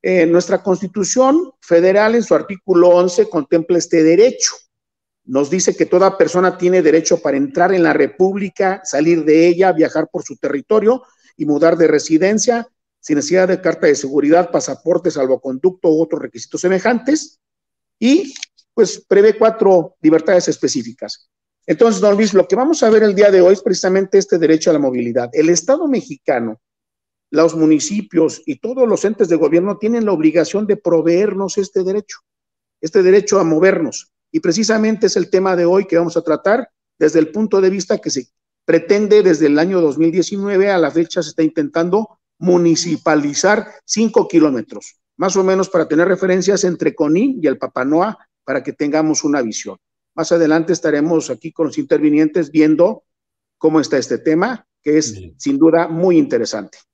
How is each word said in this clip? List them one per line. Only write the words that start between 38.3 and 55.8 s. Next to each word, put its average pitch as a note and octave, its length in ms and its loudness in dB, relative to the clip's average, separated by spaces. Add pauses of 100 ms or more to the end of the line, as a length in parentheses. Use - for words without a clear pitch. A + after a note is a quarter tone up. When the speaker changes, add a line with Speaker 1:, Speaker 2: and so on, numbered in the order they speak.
Speaker 1:
pretende G3+ 580 2
desde D#3 240 2
el D3 120 2
año F3+ 220 0
dos D3 180 0
mil E3 120 2
diecinueve G3 600 -2
a F#3+ 80 0
la D3+ 120 0
fecha E3 320 -4
se D3+ 80 -10
está D#3+ 120 -4
intentando E3 800 -4 (180)
municipalizar E3+ 1300 0 (160)
cinco G#3+ 420 0
kilómetros, C3 720 -2 (200)
más F#3 200 -4
o F#3+ 80 0
menos F#3+ 240 0
para D#3+ 180 -2
tener E3 220 0
referencias F#3 560 0
entre F#3 300 -2
Conín G3 460 0
y D#3 60 -2
el C3 120 0
Papanoa, D#3 600 -4 (240)
para C3+ 200 -6
que C#3+ 100 -10
tengamos D#3 500 -2
una C#3+ 180 -2
visión. G#2+ 380 -10 (360)
Más E3 180 -4
adelante E3 400 2
estaremos D3+ 580 -2
aquí C#3+ 220 -10
con D#3 160 -4
los B2 100 -8
intervinientes D3+ 720 0
viendo D#3 540 2 (520)
cómo D#3+ 240 2
está C#3 180 -2
este A#2 200 -4
tema, F#3 480 -2 (160)
que D3+ 160 0
es C#3+ 200 -4
Speaker 2:
Bien. F2 200 -20
Speaker 1:
sin C#3 200 -4
duda E3 300 2